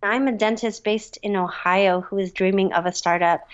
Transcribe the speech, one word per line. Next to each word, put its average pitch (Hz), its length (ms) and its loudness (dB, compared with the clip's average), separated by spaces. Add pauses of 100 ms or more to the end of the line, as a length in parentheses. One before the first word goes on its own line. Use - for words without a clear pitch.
I'm 240 260 0
a 262 40 2
dentist 220 520 -2
based 214 340 -4
in 202 180 -4
Ohio 185 640 2
who 196 160 -6
is 190 140 -2
dreaming 190 420 2
of 170 120 0
a 180 60 0
startup, 170 640 0